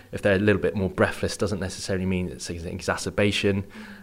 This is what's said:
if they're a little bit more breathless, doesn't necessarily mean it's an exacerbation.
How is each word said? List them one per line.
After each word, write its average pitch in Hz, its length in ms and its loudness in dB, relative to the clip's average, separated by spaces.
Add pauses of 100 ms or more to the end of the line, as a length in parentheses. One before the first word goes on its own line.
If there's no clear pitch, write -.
(100)
if - 120 -6
they're 101 120 6
a 92 60 4
little 104 200 6
bit - 140 2
more 95 160 2
breathless, - 460 0
doesn't 98 240 -2
necessarily 92 460 -2
mean 92 220 0
it's - 220 -10
an 85 160 -8
exacerbation. 98 960 0 (380)